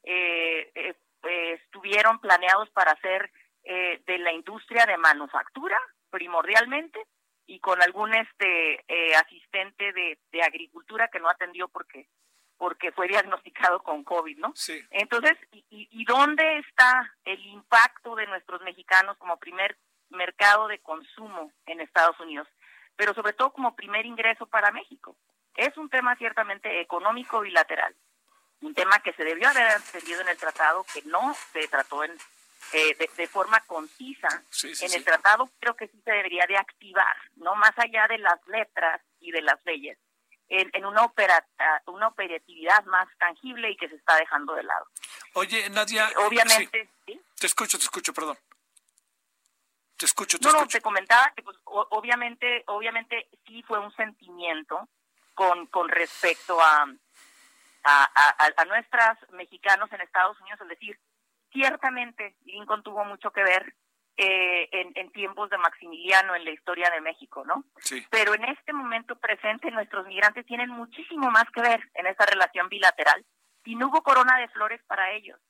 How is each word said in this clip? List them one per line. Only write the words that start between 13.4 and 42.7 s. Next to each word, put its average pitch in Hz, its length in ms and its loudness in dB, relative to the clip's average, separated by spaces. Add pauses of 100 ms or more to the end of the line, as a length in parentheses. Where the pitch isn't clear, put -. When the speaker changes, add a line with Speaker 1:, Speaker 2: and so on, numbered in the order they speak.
Speaker 1:
con 151 220 -6
covid, 160 340 -4
¿no? 196 180 -6
Speaker 2:
Sí. 156 360 -10
Speaker 1:
Entonces, 233 460 0 (140)
¿y, 208 180 -20
y, 214 220 -20
y 226 140 -12
dónde 302 540 4
está 254 540 2 (100)
el 196 220 -10
impacto 226 680 2
de 214 120 -6
nuestros 180 340 -10
mexicanos 185 560 0
como 175 200 -6
primer 185 400 -6 (320)
mercado 208 580 2
de 208 120 -8
consumo 165 720 -14 (140)
en 165 160 -12
Estados 165 380 2
Unidos? 156 280 -12 (480)
Pero 208 180 0
sobre 208 200 -4
todo 269 200 -2
como 247 220 -4
primer 202 300 -6
ingreso 226 420 -4
para 208 240 2
México. - 440 -18 (400)
Es 277 220 -2
un 302 120 -12
tema 247 260 0
ciertamente 214 680 -6
económico 214 600 -4
bilateral, 165 540 0 (680)
un 302 120 -12
tema 190 260 2
que 190 140 -6
se 170 100 -8
debió 165 240 0
haber 254 200 4
atendido 175 540 -4
en 185 80 -4
el 170 80 -4
tratado, 160 560 0
que 147 100 -10
no 190 300 -6 (200)
se 156 160 -6
trató 143 340 -4
en, 160 80 -8 (600)
eh, 156 220 2
de, 160 200 -4
de 170 120 -6
forma 202 340 0
concisa 170 880 -8
Speaker 2:
Sí, 151 260 -8
sí, - 80 -8
Speaker 1:
en 175 80 -4
Speaker 2:
sí. 175 60 -2
Speaker 1:
el 160 80 -6
tratado, 208 440 4 (100)
creo 233 160 -4
que 220 120 -12
sí 214 160 -20
se 233 80 -4
debería 185 340 -2
de 190 120 -2
activar, 196 580 -2 (200)
¿no? 175 200 -4
Más 214 220 6
allá 226 320 2
de 226 80 -2
las 190 300 0
letras 190 540 -2 (200)
y 170 100 -14
de 160 120 -4
las 147 200 0
leyes, 147 340 -8 (520)
en, 185 240 0
en 190 120 -6
una 208 180 2
opera-, 190 440 2 (380)
una 196 240 -4
operatividad 175 760 0